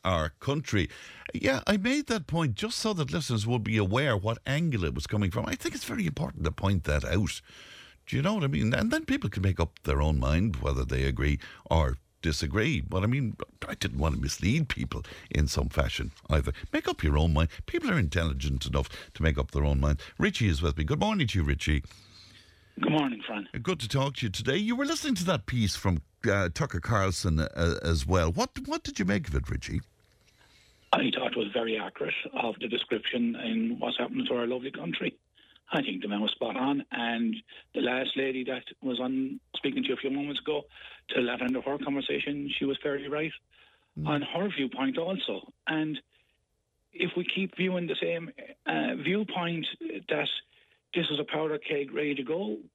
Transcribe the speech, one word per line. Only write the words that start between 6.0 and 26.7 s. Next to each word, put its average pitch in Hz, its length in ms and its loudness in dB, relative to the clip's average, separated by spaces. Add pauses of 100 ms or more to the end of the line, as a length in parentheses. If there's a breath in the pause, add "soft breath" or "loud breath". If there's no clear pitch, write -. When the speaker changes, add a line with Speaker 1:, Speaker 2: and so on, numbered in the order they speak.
Speaker 1:
important 104 380 -2
to 78 60 2
point 98 340 2
that 73 200 2
out. 90 360 0 (680 loud breath)
Do - 100 -2
you 131 60 2
know 196 120 2
what 202 100 2
I 135 40 2
mean? 135 260 2
And 226 160 2
then 311 140 2
people 269 260 0
can 95 120 -2
make 95 180 4
up - 240 0
their 71 180 4
own 76 160 4
mind 80 380 4
whether 65 280 2
they 65 200 0
agree 69 340 2 (320 loud breath)
or 71 280 4 (240)
disagree. 98 580 2
But - 220 0
I 104 40 2
mean, 123 300 0 (320)
I - 60 -4
didn't 65 240 -4
want 73 160 2
to - 60 0
mislead 127 500 2
people - 340 -4 (260 loud breath)
in 73 180 4
some 64 200 0
fashion - 440 0 (180)
either. 73 220 4 (200 loud breath)
Make 311 160 0
up - 140 -2
your 73 160 6
own 80 160 6
mind. 80 160 4 (160 loud breath)
People 339 240 -2
are 175 80 4
intelligent 71 680 0
enough 67 240 0 (240 loud breath)
to - 100 -4
make 80 140 4
up 67 140 0
their 73 140 2
own 71 160 4
mind. 73 200 4 (180 loud breath)
Richie 156 300 4
is 76 140 2
with 78 160 2
me. 78 60 2
Good 139 140 0
morning 202 280 2
to 101 120 0
you, 82 60 4
Richie. 71 400 2 (960 loud breath)
Speaker 2:
Good - 100 2
morning, 135 360 2
Fran. 104 220 -6 (140)
Speaker 1:
Good 175 180 -2
to 110 80 -6
talk 135 280 0
to 123 100 -4
you 104 40 -2
today. 127 260 0
You 214 180 0
were 277 120 0
listening 302 300 0
to 175 100 -2
that 170 180 0
piece 113 320 2
from, 87 240 0 (280)
uh, 98 260 4
Tucker 113 260 -2